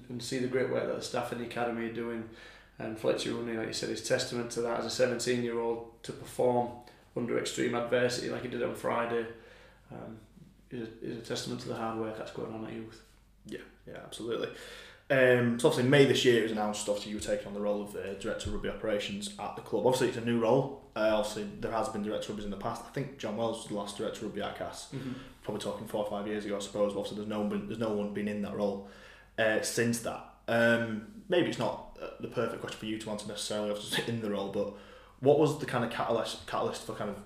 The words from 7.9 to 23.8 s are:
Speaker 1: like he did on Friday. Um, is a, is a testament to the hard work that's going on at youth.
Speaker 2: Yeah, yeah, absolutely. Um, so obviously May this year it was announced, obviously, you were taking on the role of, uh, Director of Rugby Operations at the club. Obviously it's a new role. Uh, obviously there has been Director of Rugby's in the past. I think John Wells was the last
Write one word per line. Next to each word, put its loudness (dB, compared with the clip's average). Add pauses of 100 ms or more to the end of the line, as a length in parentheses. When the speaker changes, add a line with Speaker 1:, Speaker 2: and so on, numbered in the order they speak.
Speaker 1:
like -4
he -4
did -4
on 0
Friday. 0 (640)
Um, -12 (540)
is -6
a, -14
is -6
a -10
testament -6
to -10
the -4
hard -2
work -4
that's -8
going -6
on -8
at -8
youth. -12 (440)
Speaker 2:
Yeah, -8 (280)
yeah, -12
absolutely. -4 (640)
Um, 8
so 8
obviously 4
May 12
this 6
year 8
it 4
was 0
announced, -2
obviously, 0
you -4
were -8
taking 0
on -8
the -4
role 0
of, -10
uh, -6
Director -4
of -2
Rugby -2
Operations -2
at -6
the -10
club. 2
Obviously 6
it's -2
a -2
new 4
role. 4 (140)
Uh, 4
obviously 2 (140)
there -2
has 0
been -2
Director -2
of -4
Rugby's -6
in -4
the -4
past. -4
I -16
think -4
John -4
Wells 0
was -10
the -6
last -4